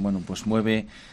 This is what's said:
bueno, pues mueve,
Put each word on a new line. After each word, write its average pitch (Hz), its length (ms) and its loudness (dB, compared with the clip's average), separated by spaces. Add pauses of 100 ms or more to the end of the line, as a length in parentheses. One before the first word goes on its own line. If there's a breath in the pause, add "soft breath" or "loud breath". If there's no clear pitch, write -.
bueno, 98 240 0
pues 92 220 -6
mueve, 110 400 2 (260 loud breath)